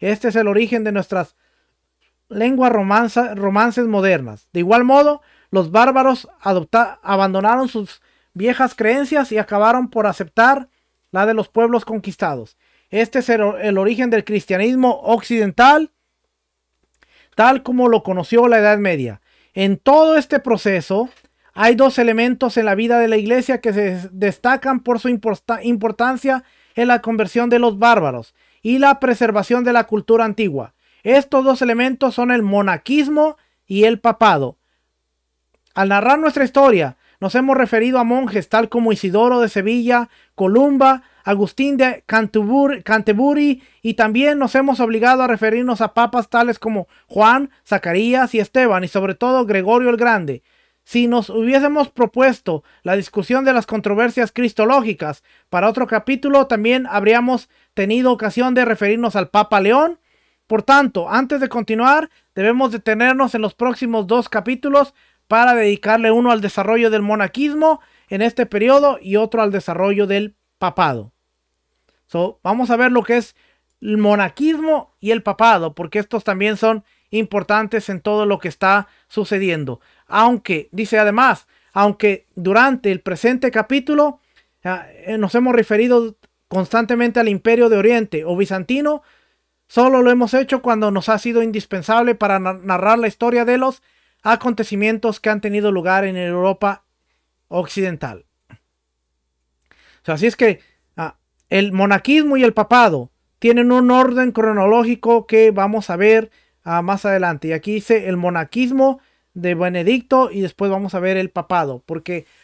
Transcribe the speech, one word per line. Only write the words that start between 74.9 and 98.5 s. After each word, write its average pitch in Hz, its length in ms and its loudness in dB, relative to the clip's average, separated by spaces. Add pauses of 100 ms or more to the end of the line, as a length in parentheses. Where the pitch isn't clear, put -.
y 208 120 -2
el 226 100 -2
papado, 196 520 0
porque 175 240 -8
estos 208 260 -6
también 202 340 -4
son 220 260 -2 (240)
importantes 208 800 -4
en 190 120 -10
todo 208 260 -2
lo 202 120 0
que 180 100 -10
está 196 400 -2 (200)
sucediendo. 175 720 -4 (260)
Aunque, 202 640 0
dice 214 260 -2
además, 214 480 0 (260)
aunque 202 640 0
durante 214 580 0
el 185 80 -6
presente 240 500 -2
capítulo, 277 720 -2 (420)
ah, 180 300 -8
eh, 214 240 -10
nos 208 180 -2
hemos 247 200 2
referido 233 640 0 (320)
constantemente 233 680 -2
al 226 100 0
Imperio 226 420 2
de 214 80 4
Oriente 208 480 0
o 175 100 -4
bizantino, 247 640 -4 (640)
solo 254 360 2
lo 247 80 6
hemos 247 240 2
hecho 262 260 0
cuando 214 300 -2
nos 196 180 -2
ha 220 100 2
sido 233 240 -2
indispensable 220 720 -2
para 202 240 -2
na-, 185 140 -4
narrar 190 460 -2
la 226 100 -2
historia 240 380 -2
de 247 100 0
los 262 260 -4 (400)
acontecimientos 220 1000 -2
que 220 100 -2
han 208 100 -4
tenido 208 320 -2
lugar 185 320 0
en 190 120 -6
Europa 185 680 -4 (640)
occidental. 170 800 -8 (240)